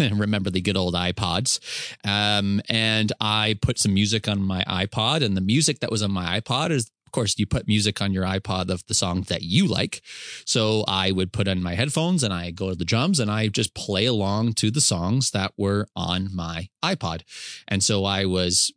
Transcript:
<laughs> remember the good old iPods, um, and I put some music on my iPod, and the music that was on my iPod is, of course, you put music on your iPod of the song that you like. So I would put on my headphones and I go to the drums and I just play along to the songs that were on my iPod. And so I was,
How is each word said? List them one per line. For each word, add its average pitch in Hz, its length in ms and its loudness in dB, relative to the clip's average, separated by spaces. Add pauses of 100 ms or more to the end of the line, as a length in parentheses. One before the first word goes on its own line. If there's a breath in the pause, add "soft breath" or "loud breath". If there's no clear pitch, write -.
(100)
<laughs> 101 100 0
remember 104 300 0
the 92 100 0
good 95 160 2
old 90 180 2
iPods, 90 640 0 (460 loud breath)
um, 101 640 2
and 110 520 0
I 107 400 0
put 123 200 -2
some 101 120 2
music 104 360 2
on 101 120 0
my 95 280 0
iPod, 110 560 0
and 101 120 0
the 95 40 2
music 127 400 2
that 120 100 -4
was 110 100 0
on 101 120 -2
my 90 280 -2
iPod 139 300 -2
is, 131 220 -2 (140)
of - 60 -20
course, 113 280 0
you 107 40 4
put - 220 -2
music 104 340 2
on 98 120 0
your 92 100 0
iPod 92 480 -2
of 87 160 -4
the 87 80 -6
song 90 280 0
that - 200 -4
you 107 240 2
like. - 340 -2 (440 loud breath)
So 110 420 2
I 95 240 2
would 92 220 0
put 98 160 0
on 92 120 0
my 90 140 -2
headphones 156 480 2
and 107 100 0
I 87 200 -6
go 95 180 -4
to 90 60 -4
the 87 80 -2
drums 135 340 2
and 110 100 2
I 107 200 2
just - 260 -2
play 101 320 0
along 110 460 2
to 107 180 0
the 139 100 0
songs 104 520 2
that 98 240 0
were 101 400 0
on 90 360 -2
my 85 360 -6 (160)
iPod. 98 380 -2 (440 loud breath)
And 98 160 0
so 98 220 2
I 98 220 0
was, 92 500 2